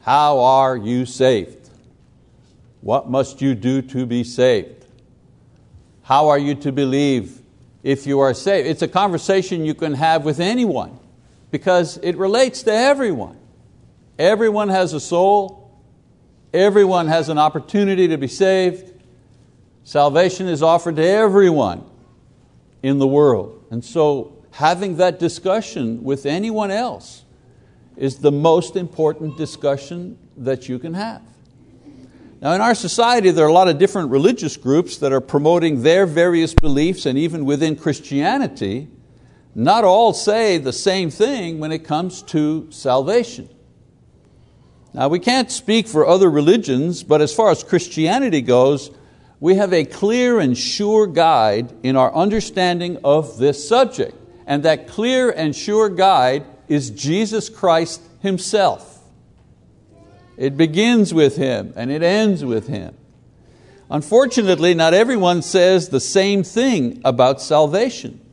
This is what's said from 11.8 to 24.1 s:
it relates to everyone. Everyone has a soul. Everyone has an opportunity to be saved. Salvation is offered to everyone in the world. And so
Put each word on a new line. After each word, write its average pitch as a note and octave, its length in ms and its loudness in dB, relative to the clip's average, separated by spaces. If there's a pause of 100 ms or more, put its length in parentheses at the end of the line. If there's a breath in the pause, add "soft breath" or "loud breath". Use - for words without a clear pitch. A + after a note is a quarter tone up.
it E3+ 160 -4
relates G#3 460 -2
to A3 100 0
everyone. A3+ 640 -2 (840)
Everyone G#3 480 2
has F#3 240 0
a D3 80 -6
soul. F#3+ 680 0 (880)
Everyone F#3 540 2
has D#3+ 200 -2
an D3+ 100 -2
opportunity F#3 680 0
to D#3+ 100 0
be C#3 120 -6
saved. F#3 640 -2 (920)
Salvation E3+ 640 0
is D#3+ 160 -2
offered E3 320 2
to D#3 100 0
everyone F#3 800 2 (1000)
in C#3 160 0
the C3+ 80 2
world. C3+ 600 2
And A#2 160 -10
so D3+ 480 -2 (200)